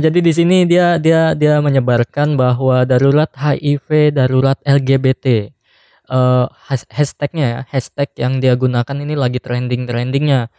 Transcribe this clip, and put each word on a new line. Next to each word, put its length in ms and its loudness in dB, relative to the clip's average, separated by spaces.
jadi 160 2
di 160 2
sini 320 2
dia, 320 2
dia, 320 2
dia 320 2
menyebarkan 720 0
bahwa 480 2
darurat 480 2
H 280 -2
I 200 -2
V, 320 0
darurat 560 0
L 160 4
G 160 0
B 180 0
T. 100 -8
Eh, 420 0
has-, 220 -4
hashtagnya 560 -4
ya, 120 -4
hashtag 480 -6
yang 240 -4
dia 160 4
gunakan 400 -2
ini 160 -6
lagi 240 -2
trending-trendingnya 1200 -2